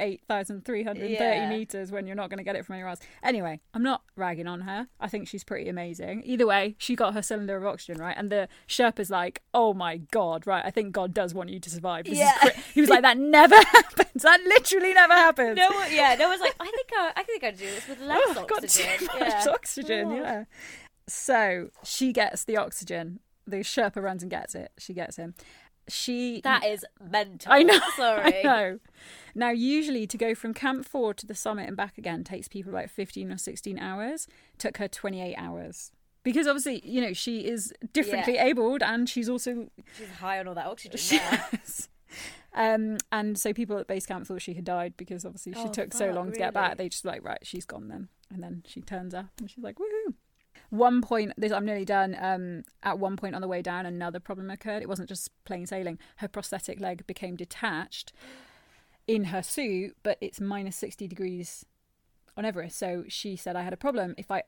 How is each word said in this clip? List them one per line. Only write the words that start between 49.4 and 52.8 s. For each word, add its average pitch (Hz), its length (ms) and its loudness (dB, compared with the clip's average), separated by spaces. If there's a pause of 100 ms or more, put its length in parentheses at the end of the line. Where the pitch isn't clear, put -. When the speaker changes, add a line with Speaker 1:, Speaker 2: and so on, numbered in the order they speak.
Speaker 1:
she's 247 120 -18
like, 208 140 -12
"Woohoo." 415 380 -6 (560)
One 247 320 4
point, 220 340 -2
this, 214 160 -2
I'm 202 140 -2
nearly 208 180 -4
done. 190 340 0
Um, 185 440 -6 (200)